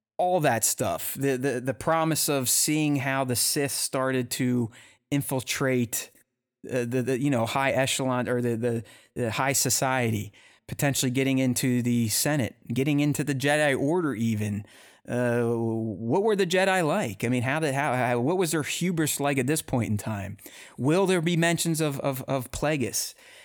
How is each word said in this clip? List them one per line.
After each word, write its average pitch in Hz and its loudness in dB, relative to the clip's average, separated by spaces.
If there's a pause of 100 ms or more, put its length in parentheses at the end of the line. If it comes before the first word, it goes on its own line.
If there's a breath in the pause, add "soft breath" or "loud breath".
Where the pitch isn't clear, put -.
(180)
all 180 2
that 120 2
stuff. - -2
The, 135 0
the, 127 -2
the 127 -4
promise 160 0
of 139 0
seeing 151 2
how 135 0
the 127 -2
Sith 143 0
started 131 -2
to 123 0 (420 loud breath)
infiltrate, 131 -2 (580)
uh, 131 -2
the, 127 0
the, 123 0
you 143 2
know, 117 2
high 135 0
echelon 127 0
or 123 0
the, 120 0
the, 117 -2 (320 loud breath)
the 117 -2
high 135 0
society, 123 0 (340 soft breath)
potentially 139 0
getting 135 2
into 127 2
the 120 2
Senate, 147 0 (180)
getting 143 2
into 147 2
the 139 -2
Jedi 143 2
Order 147 0
even. 104 -2 (420 loud breath)
Uh, 120 0 (100)
what 113 0
were 220 2
the 190 2
Jedi 185 2
like? 147 -2
I 117 2
mean, 123 2
how 135 0
did, 147 0
how, 139 0
how, 123 2
what 156 0
was 170 0
their 160 0
hubris 160 -2
like 143 0
at 123 0
this 156 0
point 113 -2
in 104 0
time? 101 -6 (420 loud breath)
Will 160 2
there 180 2
be 170 0
mentions 165 2
of, 147 -2
of, 131 -4
of 135 -4
Plagueis? 147 -2 (320 loud breath)